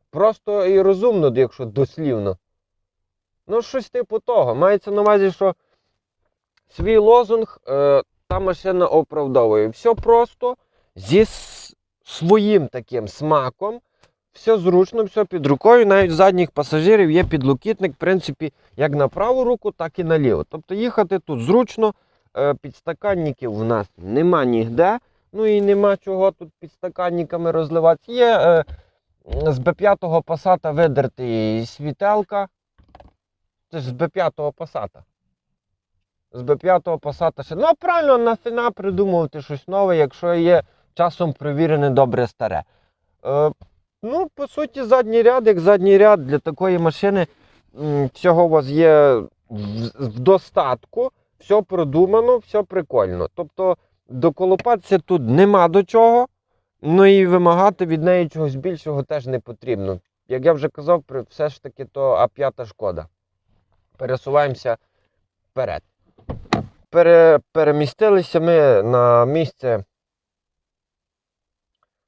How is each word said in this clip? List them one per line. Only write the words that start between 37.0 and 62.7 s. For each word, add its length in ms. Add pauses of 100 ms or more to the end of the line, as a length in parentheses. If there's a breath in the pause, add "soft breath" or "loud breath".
ще. 120
Ну, 80
а 100
правильно, 440
нафіна 540
придумувати 680
щось 260
нове, 300
якщо 360
є 300 (300)
часом 400
провірене 560
добре 380
старе. 360 (640)
Е, 260 (520)
ну, 320
по 120
суті, 360
задній 380
ряд, 260
як 120
задній 380
ряд 300
для 120
такої 400
машини, 480 (520 soft breath)
м, 340
всього 300
у 60
вас 160
є 480
в, 140 (720)
в 200
достатку, 920 (280)
все 220
продумано, 760
все 260
прикольно. 720
Тобто 420 (320)
доколупатися 920
тут 220
нема 460
до 160
чого, 440 (540)
ну 240
і 200
вимагати 600
від 180
неї 260
чогось 260
більшого 480
теж 240
не 120
потрібно. 600 (280)
Як 180
я 80
вже 160
казав, 340
при-, 260
все 200
ж 140
таки 220
то 260
А 160
п'ята 380
Шкода. 420 (920)